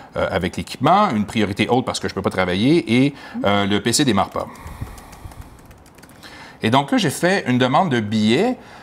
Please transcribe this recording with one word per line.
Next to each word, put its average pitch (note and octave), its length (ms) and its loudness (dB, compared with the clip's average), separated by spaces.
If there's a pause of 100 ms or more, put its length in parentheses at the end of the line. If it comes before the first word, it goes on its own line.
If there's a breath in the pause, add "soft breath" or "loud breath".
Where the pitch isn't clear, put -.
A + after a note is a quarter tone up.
(160 loud breath)
euh, F2 140 0
avec F#2 260 -2
l'équipement, F3 540 0
une G#2+ 160 -2
priorité G2+ 420 -2
haute B2 160 2
parce - 140 -6
que - 100 -6
je - 40 -8
ne - 20 -20
peux G2 80 -4
pas G#2+ 80 -2
travailler A2+ 760 2
et, C#3 100 0 (300 loud breath)
euh, G3+ 220 2
le G3 160 0
P A#3 100 0
C D3+ 120 0
démarre G2 260 2
pas. - 160 -6 (2250 loud breath)
Et A2 80 2
donc C#3+ 220 2
là, C4 60 2
j'ai E3+ 120 2
fait F#3 380 0
une B2 100 2
demande C#3+ 320 2
de A#2+ 80 2
billet A2+ 580 2 (260 loud breath)